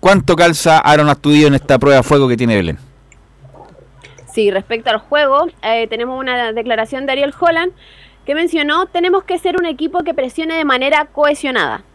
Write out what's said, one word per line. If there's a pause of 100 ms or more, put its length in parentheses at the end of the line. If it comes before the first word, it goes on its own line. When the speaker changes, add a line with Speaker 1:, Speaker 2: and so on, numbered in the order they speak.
Speaker 1:
cuánto
calza
Aaron
Astudillo
en
esta
prueba
de
fuego
que
tiene
Belén. (1600)
Speaker 2:
Sí,
respecto
al
juego, (160)
eh,
tenemos
una
declaración
de
Ariel
Holland (540)
que
mencionó,
"Tenemos
que
ser
un
equipo
que
presione
de
manera
cohesionada". (120)